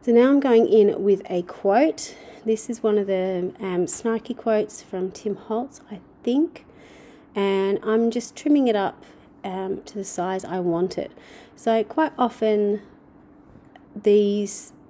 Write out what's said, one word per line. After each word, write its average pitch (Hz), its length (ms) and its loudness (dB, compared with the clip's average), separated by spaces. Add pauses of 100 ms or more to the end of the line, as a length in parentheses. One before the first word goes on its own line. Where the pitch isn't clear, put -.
So 240 80 0
now 240 180 8
I'm 285 100 6
going 240 280 4
in 202 360 4
with 196 280 2
a 180 100 -2
quote. 208 720 0 (300)
This 220 240 -4
is 233 140 -8
one 208 160 2
of 202 80 -2
the, 185 520 -2
um, 180 260 -2
snarky 226 520 -6
quotes 214 460 -2
from 185 280 -6
Tim 202 240 -8
Holtz, 233 460 -8 (100)
I 202 80 -14 (240)
think. 277 420 -2 (680)
And 196 480 0
I'm 226 280 0
just 240 240 -6
trimming 294 320 2
it 220 80 2
up, 196 280 -4 (400)
um, 190 400 -6
to - 120 -20
the 202 80 -8
size 190 400 -4
I 185 160 -6
want 175 380 0
it. - 140 -8 (440)
So 226 280 0
quite 302 340 -2
often 214 640 0 (1120)
these 208 800 0 (160)